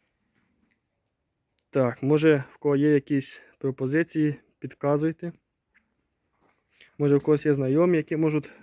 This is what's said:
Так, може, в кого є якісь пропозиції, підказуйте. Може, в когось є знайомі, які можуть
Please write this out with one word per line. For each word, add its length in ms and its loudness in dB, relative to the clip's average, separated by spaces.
Так, 320 -2
може, 500 2
в 40 -20
кого 200 -2
є 180 2
якісь 460 -2
пропозиції, 840 -4
підказуйте. 760 -4
Може, 180 2
в 80 -2
когось 220 2
є 80 4
знайомі, 420 2
які 200 -4
можуть 340 -2